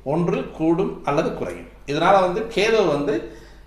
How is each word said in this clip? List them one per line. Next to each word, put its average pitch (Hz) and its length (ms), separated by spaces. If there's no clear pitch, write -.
ஒன்று 175 260
கூடும் 165 380
அல்லது 147 220
குறையும். 87 280
இதனால 165 240
வந்து 180 180
கேது 220 240
வந்து 143 200